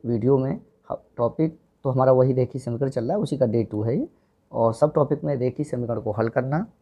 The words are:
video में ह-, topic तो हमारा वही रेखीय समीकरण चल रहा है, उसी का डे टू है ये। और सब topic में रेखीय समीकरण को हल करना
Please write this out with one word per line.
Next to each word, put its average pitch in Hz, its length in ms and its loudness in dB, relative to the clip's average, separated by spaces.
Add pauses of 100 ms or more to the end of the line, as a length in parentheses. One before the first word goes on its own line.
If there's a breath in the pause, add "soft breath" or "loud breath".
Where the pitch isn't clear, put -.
video 120 320 2
में 135 220 -2 (320)
ह-, - 60 -4 (200)
topic 160 400 -2 (280)
तो 135 40 0
हमारा 131 220 4
वही 127 220 6
रेखीय 127 280 -2
समीकरण 127 280 -4
चल 123 140 -4
रहा 143 100 -2
है, 208 60 -2
उसी 151 180 -2
का 135 100 4
डे 113 160 2
टू 107 180 -4
है 113 160 -2
ये। 285 100 -4 (440 soft breath)
और 113 220 2
सब 151 200 0
topic 143 300 0
में 147 120 -2
रेखीय 127 300 -2
समीकरण 120 360 -4
को 107 100 -4
हल 113 180 0
करना 135 360 -2 (160)